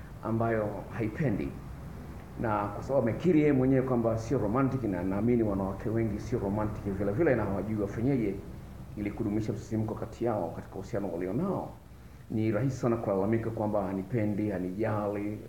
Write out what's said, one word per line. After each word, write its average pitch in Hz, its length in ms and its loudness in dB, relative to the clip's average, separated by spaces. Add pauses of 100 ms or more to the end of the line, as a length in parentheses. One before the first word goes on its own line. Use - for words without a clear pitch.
(240)
ambayo 110 460 2 (280)
haipendi. 107 520 0 (920)
Na 104 260 2
kwa 107 160 -6
sababu 123 260 2
amekiri 156 300 4
yeye 147 140 6
mwenyewe 131 280 6
kwamba 117 360 2
sio 127 200 0
romantic, 123 460 2
na 92 200 0
naamini 110 400 4
wanawake 98 460 0
wengi 107 300 0
sio 113 200 -2
romantic 104 440 0 (100)
vile 98 180 0
vile, 127 240 4
na 110 100 0
hawajui 101 360 -2
wafanyeje 110 540 0 (600)
ili 104 140 -2
kudumisha 107 420 0
msisimko 110 420 -2
kati - 300 -6
yao 92 300 0
katika - 200 -10
uhusiano 98 360 -4
walionao. 95 640 -2 (580)
Ni 110 200 2
rahisi 131 260 0
sana 117 200 2
kulalamika 110 520 2
kwamba 107 340 0
hanipendi, 104 680 0
hanijali, 104 1000 -2